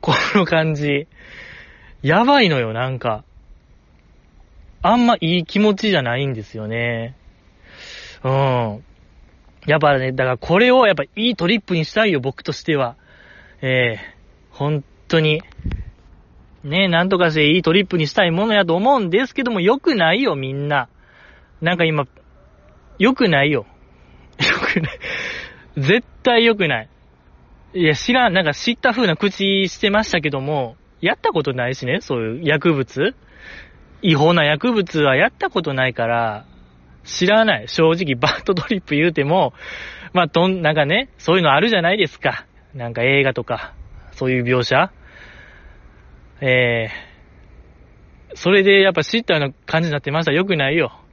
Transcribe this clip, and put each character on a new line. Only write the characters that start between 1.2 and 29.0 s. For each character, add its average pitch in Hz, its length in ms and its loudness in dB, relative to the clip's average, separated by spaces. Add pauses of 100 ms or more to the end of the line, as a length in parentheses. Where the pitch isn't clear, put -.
や 160 240 2
ば 277 160 4
い 190 80 4
の 139 80 0
よ、 113 160 -4
な 120 160 -4
ん 131 80 -8
か。 113 260 -4 (1600)
あ 196 120 4
ん 240 120 4
ま 240 160 4
い 170 160 0
い 165 80 -2
気 - 120 -2
持 208 140 4
ち 214 160 -2
じ 190 80 2
ゃ 139 60 2
な 120 160 -2
い 139 80 -2
ん 135 80 -4
で 110 80 -10
す - 120 -18
よ 107 140 -10
ね。 117 480 -6 (1040)
う 131 60 -4
ん。 127 560 0 (840)
や 151 120 2
っ - 20 2
ぱ 147 160 4
ね、 131 160 -2
だ 131 120 -2
か 127 80 0
ら 123 40 -2
こ 170 220 0
れ 247 120 4
を 247 160 6
や 202 60 4
っ 165 40 0
ぱ 147 80 -4
い - 120 -12
い 226 180 -2
ト 262 120 -4
リ 240 140 0
ッ - 20 -20
プ - 120 -4
に 160 120 -2
し - 80 -16
た 220 100 2
い 208 80 0
よ、 143 80 0
僕 131 220 -8
と 156 100 -6
し - 100 -10
て 156 140 0
は。 123 200 -2 (680)
え 127 340 -2
え。 95 40 -14 (500)
本 147 340 -4 (240)
当 165 100 2
に。 156 220 0 (1200)
ね、 180 260 0
な 170 140 2
ん 185 60 0
と 190 80 0
か 175 140 2
し 151 40 -6
て 151 180 4
い 180 80 4
い - 20 -8
ト 160 100 2
リ 196 120 2
ッ - 20 -6
プ 185 100 -4
に 156 100 0
し - 60 -8
た 196 140 2
い 170 40 0
も 185 160 0
の 226 60 0
や 202 140 2
と 165 100 0
思 247 220 2
う - 20 0
ん 190 80 -4
で 208 160 2
す - 100 -10
け 269 100 -4
ど 247 60 -2
も、 190 120 -2
良 226 160 4
く 311 160 0
な 165 180 2
い 214 80 0
よ、 214 160 0
み 135 160 -6
ん 143 160 -6
な。 139 220 -2 (720)
な 175 140 0
ん - 20 -8
か 170 80 2
今、 151 180 0 (960)
良 247 160 4
く 226 160 2
な 143 160 4
い 151 40 0
よ。 127 140 -2 (400)
<laughs> - 340 -20
良 - 80 0 (120)
く - 240 -2
な 151 80 -6
い。 - 80 -16 (800)
絶 170 280 2 (160)
対 233 220 4
良 226 100 4
く 190 140 -2
な 117 140 -2
い。 - 60 -18 (840)
い 180 120 0
や、 151 100 4
知 - 200 -4
ら 247 140 4
ん、 180 40 0
な 185 100 2
ん - 20 0
か 151 80 0
知 233 200 -4
っ 233 60 -4
た 262 120 2
風 233 160 0